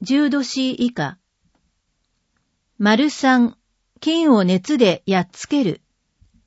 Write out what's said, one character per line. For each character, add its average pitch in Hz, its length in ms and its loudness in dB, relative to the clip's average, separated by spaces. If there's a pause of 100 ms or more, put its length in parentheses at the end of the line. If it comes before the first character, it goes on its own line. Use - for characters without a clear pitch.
十 277 280 0
度 285 140 -2
C 262 280 -4
以 240 220 -4
下。 147 240 -8 (1600)
丸 220 320 2
三、 254 480 0 (420)
菌 320 320 0
を 208 120 4
熱 185 340 0
で 196 280 0
や 190 160 0
っ 180 100 -8
つ - 160 -16
け 285 160 -2
る。 175 180 -4 (640)